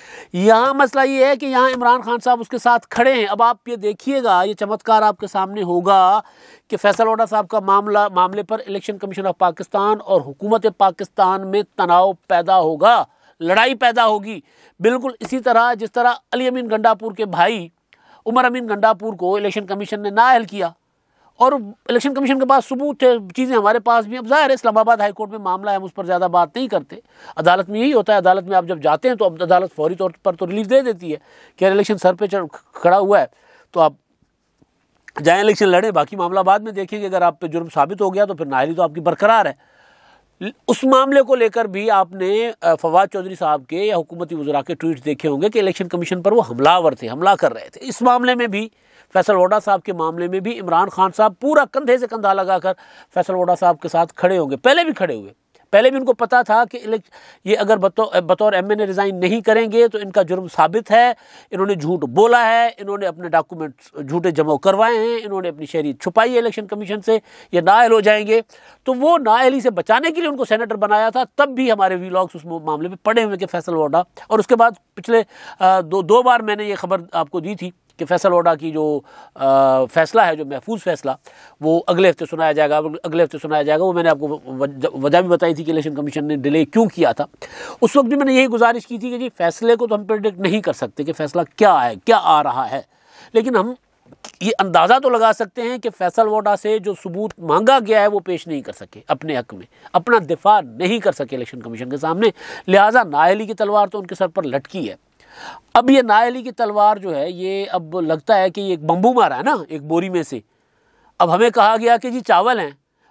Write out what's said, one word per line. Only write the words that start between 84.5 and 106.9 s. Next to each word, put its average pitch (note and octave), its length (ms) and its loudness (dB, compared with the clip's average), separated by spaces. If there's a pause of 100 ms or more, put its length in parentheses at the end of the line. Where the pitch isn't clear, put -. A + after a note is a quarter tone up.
वजह C#3+ 280 2
भी F#3 60 -4
बताई E3+ 260 2
थी D#3 100 -8
कि D#3 60 -4
इलेक्शन D#3 240 -4
कमीशन D3 300 -6
ने D3+ 120 -4
डिले C#3+ 280 0
क्यों A3 220 2
किया D#3+ 260 0
था। - 140 -6 (560)
उस B3 140 0
वक्त C4+ 120 4
भी A#3 80 0
मैंने C4+ 180 0
यही C4 120 4
गुजारिश A#3 380 2
की A#3 140 -12
थी A#3+ 120 -8
कि A#3+ 80 -8
जी B3 100 -8
फैसले A3+ 480 0
को A#3+ 100 -2
तो G#3+ 80 -2
हम G#3 100 -6
प्रेडिक्ट G3+ 360 -4
नहीं G3 200 0
कर G3 120 -4
सकते C#3 320 -8
कि D#3+ 80 -6
फैसला D#3 320 -4
क्या G3 300 2
है, A#2+ 220 0
क्या A3 200 2
आ E3 240 4
रहा C3 240 -4
है, B2 200 -8 (500)
लेकिन A3+ 220 0
हम A3+ 200 0 (640)
ये G#3 100 -2
अंदाज़ा F#3 460 4
तो C4+ 120 2
लगा A3+ 220 4
सकते A3+ 300 -6
हैं B3 180 -6
कि A3+ 100 -6
फैसल F#3+ 360 0
वोडा G#3 300 0
से G#3+ 220 -2
जो G3 160 -6
सबूत G3 460 -8
मांगा F#3+ 400 4
गया G#3+ 200 2
है G3+ 60 4
वो G#3 140 0
पेश F3 280 -8
नहीं D3 140 -6
कर G#2 100 -14
सके G#2 360 -20
अपने D3 280 -4
हक A#2+ 180 -8
में, F#2 120 -18 (280)
अपना A3 240 2
दिफा G3 420 2
नहीं E3+ 400 -4
कर F#3+ 120 0
सके C3 240 -8
इलेक्शन B2 240 -12
कमीशन A#2 300 -12
के C#3+ 80 -6
सामने, E3+ 340 0 (360)
लिहाजा G#3+ 360 4
नाअहली F3 420 2
की G#3+ 80 -10
तलवार G#3 340 0
तो G#3 100 -10
उनके F#3+ 160 -12
सर F#3 140 -2
पर E3+ 160 -6
लटकी C3+ 420 -8
है। F#2+ 100 -12 (800)
अब A#3+ 160 4
ये C4+ 120 6
नाअहली A#3+ 400 0
की B3+ 80 -12
तलवार G#3 480 0